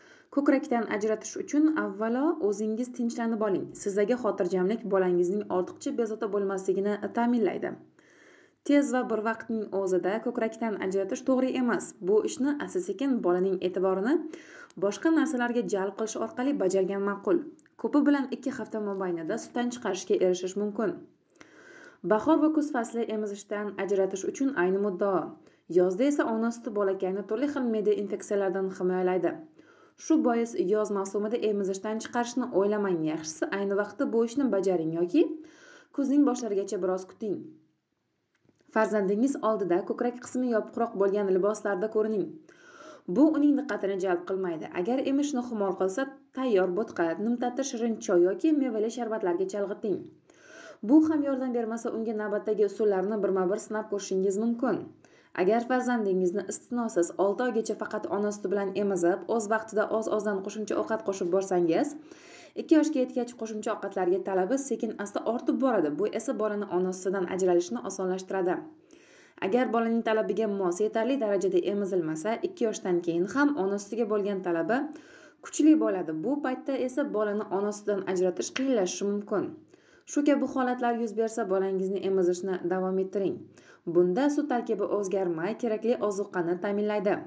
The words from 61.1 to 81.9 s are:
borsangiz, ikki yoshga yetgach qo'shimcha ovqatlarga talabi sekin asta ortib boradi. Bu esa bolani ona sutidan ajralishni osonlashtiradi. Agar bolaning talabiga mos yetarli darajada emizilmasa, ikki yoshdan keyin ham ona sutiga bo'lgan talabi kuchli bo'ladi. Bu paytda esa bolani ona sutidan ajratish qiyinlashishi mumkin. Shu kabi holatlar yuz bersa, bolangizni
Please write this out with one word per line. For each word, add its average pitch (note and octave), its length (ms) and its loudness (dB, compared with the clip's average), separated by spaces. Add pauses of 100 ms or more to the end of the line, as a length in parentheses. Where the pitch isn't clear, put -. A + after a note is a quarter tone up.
borsangiz, F#3+ 580 2 (680)
ikki - 180 6
yoshga D4 240 2
yetgach B3 380 -2
qo'shimcha A3 340 -6
ovqatlarga F#3+ 500 0
talabi F#3+ 340 2
sekin A3+ 400 -2
asta - 340 -6
ortib A#3+ 280 0
boradi. G#3+ 380 2
Bu G#3 100 2 (120)
esa A#3 180 -4
bolani G#3 320 -2
ona F3+ 220 0
sutidan F#3 420 -2
ajralishni F#3 560 2
osonlashtiradi. F#3+ 640 -2 (920)
Agar A3+ 260 2
bolaning A3+ 340 2
talabiga A3 420 0
mos G3 320 0
yetarli A3+ 400 0
darajada F#3+ 400 2 (120)
emizilmasa, F#3 640 -2 (100)
ikki - 180 -2
yoshdan F#3 380 0
keyin E3+ 240 0
ham C#4+ 300 2
ona G3 220 0
sutiga A3+ 340 -4
bo'lgan G3+ 340 0
talabi E3+ 300 0 (640)
kuchli D#4 380 6
bo'ladi. F#3 320 0 (120)
Bu A#3+ 80 0 (100)
paytda C4 340 -2 (100)
esa B3 160 -2 (120)
bolani G#3 360 0
ona G3+ 220 0
sutidan G3+ 400 -2
ajratish F3+ 440 0
qiyinlashishi G#3 540 0
mumkin. G3+ 440 -2 (540)
Shu D4 160 -2
kabi C4+ 220 4
holatlar B3 560 0
yuz A3+ 140 -4
bersa, A3 340 -2
bolangizni F#3+ 580 0